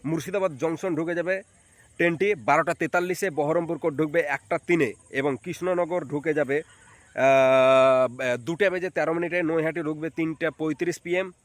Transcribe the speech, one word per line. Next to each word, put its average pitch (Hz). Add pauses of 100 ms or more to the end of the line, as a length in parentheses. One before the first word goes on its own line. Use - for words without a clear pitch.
মুর্শিদাবাদ 165
জংশন 165
ঢুকে 165
যাবে 180 (540)
ট্রেনটি 175
বারোটা 151
তেতাল্লিশে, 180
বহরমপুর 156
কোর্ট 151
ঢুকবে 156
একটা 143
তিনে 156 (180)
এবং 135
কৃষ্ণনগর 175
ঢুকে 147
যাবে, 143
আহ, 131
দুটা 160
বেজে 180
তেরো 160
মিনিটে, 170
নৈহাটি 160
ঢুকবে 156
তিনটা 160
পঁয়ত্রিশ 156
পিএম 180 (120)